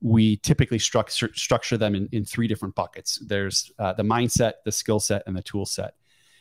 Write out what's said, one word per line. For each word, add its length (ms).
we 360
typically 420
structure, 540
structure 440
them 180
in, 160
in 140
three 220
different 280
buckets. 420
There's, 640
uh, 140
the 100
mindset, 500
the 80
skill 280
set, 280
and 80
the 60
tool 240
set. 300